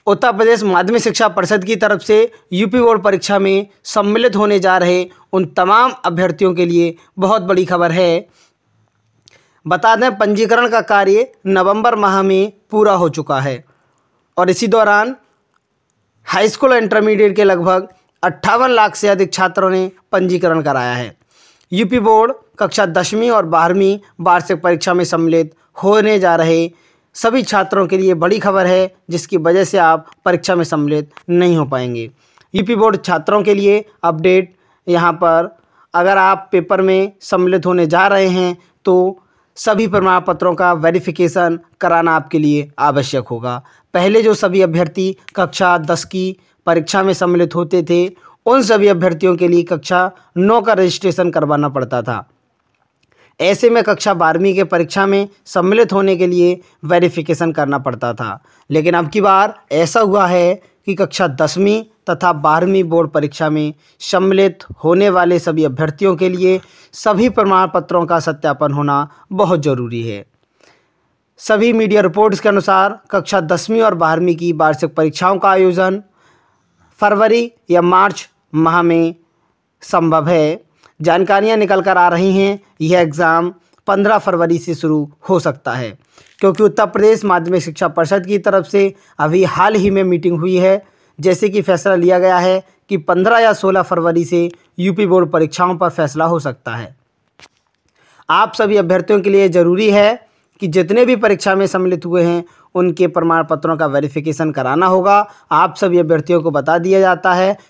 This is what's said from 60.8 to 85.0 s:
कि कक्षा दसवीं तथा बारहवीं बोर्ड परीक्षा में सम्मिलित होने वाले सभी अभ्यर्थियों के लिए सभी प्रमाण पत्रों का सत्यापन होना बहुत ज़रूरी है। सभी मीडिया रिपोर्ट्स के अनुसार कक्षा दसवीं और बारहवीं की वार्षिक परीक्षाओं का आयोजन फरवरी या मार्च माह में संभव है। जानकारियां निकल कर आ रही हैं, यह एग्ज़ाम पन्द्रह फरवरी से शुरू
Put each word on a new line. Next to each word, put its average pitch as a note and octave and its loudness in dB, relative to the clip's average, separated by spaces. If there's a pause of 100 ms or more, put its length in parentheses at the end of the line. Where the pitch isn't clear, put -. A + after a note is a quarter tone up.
कि G3 -6
कक्षा F3+ -2
दसवीं F3+ -2 (260)
तथा F3 0
बारहवीं E3 0
बोर्ड E3 0
परीक्षा D3+ -4
में D3+ -4 (260)
सम्मिलित F#3+ 0 (200)
होने F#3 2
वाले F3 2
सभी D#3+ -2
अभ्यर्थियों D#3 -2
के F3+ -2
लिए F#3 0 (340)
सभी A3 0
प्रमाण F#3+ 0
पत्रों E3+ -2
का E3+ 0
सत्यापन D3+ -2
होना C#3+ -2 (240)
बहुत F3+ 0
ज़रूरी A#2+ -4
है। G#2 -12 (1120)
सभी A3 0
मीडिया G#3 2
रिपोर्ट्स G3 0
के G#3+ -2
अनुसार G3 0 (120)
कक्षा F#3+ -2
दसवीं F3+ -2
और G#3 2
बारहवीं E3 0
की E3+ -4
वार्षिक D#3 -2
परीक्षाओं F#3 0
का G3 0
आयोजन F#3+ 0 (960)
फरवरी A3 2 (180)
या F3 2
मार्च F#3 0 (260)
माह E3 2
में E3 0 (640)
संभव D#3+ 0
है। D#3+ 0 (340)
जानकारियां G3 2
निकल G3 0
कर F#3 0
आ F3 4
रही F3+ 0
हैं, G3+ 0 (220)
यह F3 2
एग्ज़ाम E3 0 (340)
पन्द्रह G3+ 2
फरवरी E3+ -2
से D#3+ -8
शुरू D3+ -4 (180)